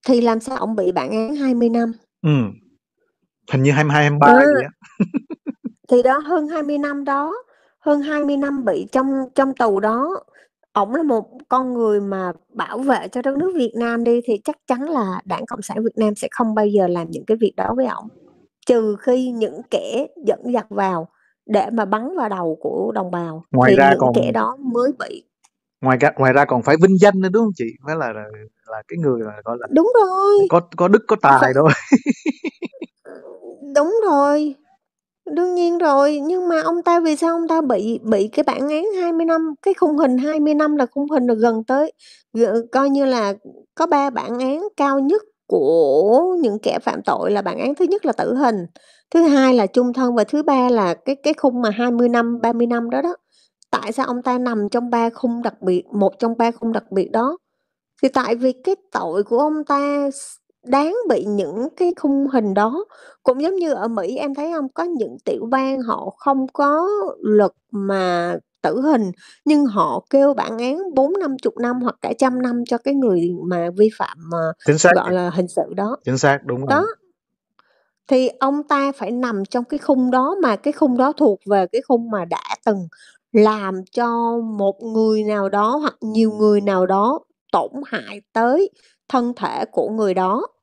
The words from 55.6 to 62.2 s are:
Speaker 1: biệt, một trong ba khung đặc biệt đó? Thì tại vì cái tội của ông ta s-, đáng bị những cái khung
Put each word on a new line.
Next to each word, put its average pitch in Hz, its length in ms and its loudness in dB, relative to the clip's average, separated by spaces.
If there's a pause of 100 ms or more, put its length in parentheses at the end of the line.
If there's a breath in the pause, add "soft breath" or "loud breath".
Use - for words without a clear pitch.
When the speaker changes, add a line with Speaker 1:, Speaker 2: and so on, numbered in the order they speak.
Speaker 1:
biệt, 180 220 0 (100)
một 196 260 2
trong 233 180 -2
ba 233 140 0
khung 226 200 -6
đặc 226 200 -6
biệt 190 200 -2
đó? 262 260 -2 (640)
Thì 262 60 2
tại 247 260 -2
vì 254 180 0 (100)
cái 392 120 0 (160)
tội 185 320 -2
của 233 160 0
ông 302 280 0
ta 285 420 -2
s-, - 280 -14 (300)
đáng 285 280 0 (140)
bị 185 160 0
những 202 420 -4 (100)
cái 349 220 0
khung 277 340 0